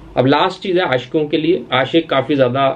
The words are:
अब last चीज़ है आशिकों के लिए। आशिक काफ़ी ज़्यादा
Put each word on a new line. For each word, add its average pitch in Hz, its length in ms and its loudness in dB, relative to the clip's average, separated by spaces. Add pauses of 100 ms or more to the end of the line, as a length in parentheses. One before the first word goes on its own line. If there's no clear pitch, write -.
(160)
अब 127 100 2
last 156 360 0
चीज़ 180 160 0
है 180 80 0
आशिकों 135 400 -2
के 151 100 -2
लिए। 160 260 0 (100)
आशिक 135 380 0
काफ़ी 139 240 0
ज़्यादा 135 420 2